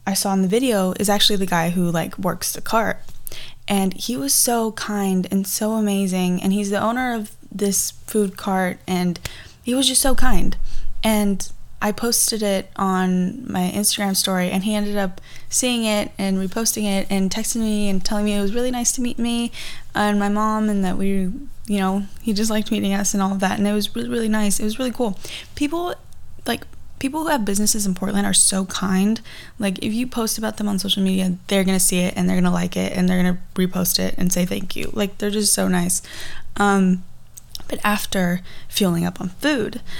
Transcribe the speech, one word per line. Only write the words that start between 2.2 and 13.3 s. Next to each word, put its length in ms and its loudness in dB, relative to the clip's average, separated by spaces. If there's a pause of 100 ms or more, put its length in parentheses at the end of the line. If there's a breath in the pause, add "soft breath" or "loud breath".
the 80 -6
cart. 380 0 (720 loud breath)
And 260 0
he 220 -6
was 180 -2
so 380 2
kind 580 0
and 160 0
so 280 -2
amazing. 680 0
And 100 2
he's 180 0
the 100 0
owner 340 0
of 220 -8 (160)
this 400 -2 (140)
food 300 0
cart, 500 -2
and 340 0 (420 loud breath)
he 120 -2
was 120 2
just 160 2
so 120 6
kind. 420 10 (480 loud breath)
And 440 2 (320)
I 120 0
posted 500 0
it 340 -2
on 760 0